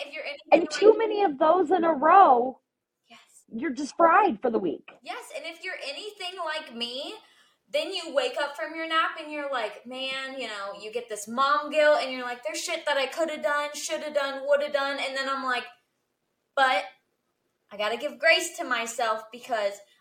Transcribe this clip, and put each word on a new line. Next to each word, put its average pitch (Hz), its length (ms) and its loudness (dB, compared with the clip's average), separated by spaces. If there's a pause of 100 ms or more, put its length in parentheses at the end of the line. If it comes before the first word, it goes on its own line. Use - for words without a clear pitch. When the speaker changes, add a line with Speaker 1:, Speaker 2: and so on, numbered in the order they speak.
Speaker 1:
if - 60 -16
you're 311 120 -10
anything 285 280 -12
Speaker 2:
And 320 100 8
Speaker 1:
like - 80 -4
Speaker 2:
too - 280 8
many 427 240 0
of 294 160 0
those 320 320 4
in 339 140 4
a 330 80 4
row, 277 680 6 (480)
Speaker 1:
Yes. - 400 -20
Speaker 2:
you're 254 240 -4
just 262 240 -8
fried 339 440 6
for 254 100 0
the 220 80 2
week. 175 320 -4 (120)
Speaker 1:
Yes, 370 340 -12
and 311 80 -10
if 339 180 -14
you're 370 200 -8
anything 381 560 -10
like 311 360 -6
me, 247 400 -8 (540)
then 311 240 -2
you 339 220 -8
wake 254 260 0
up 294 160 -4
from 311 180 -8
your 330 140 -6
nap 330 320 0
and 302 100 -12
you're 285 200 -6
like, 226 340 -6
"Man," 262 560 -8
you 233 80 -8
know, 202 320 -8
you 214 100 -12
get 240 200 -8
this - 180 -8
mom 277 420 0
guilt 302 300 6
and 262 100 -2
you're 254 140 -6
like, 240 180 -8
"There's 320 220 -6
shit 330 220 -6
that 285 100 2
I 269 100 2
coulda 311 300 -2
done, 294 380 -2
shoulda 302 360 -6
done, 269 360 -2
woulda 285 260 2
done." 277 260 -2
And 262 160 -4
then 269 140 -4
I'm 269 160 -4
like, 240 220 -2 (880)
"But 269 300 2 (840)
I 208 60 -18
gotta 214 220 -2
give 269 200 -6
grace - 380 2
to 339 80 -8
myself 233 680 -4
because 214 500 -4 (200)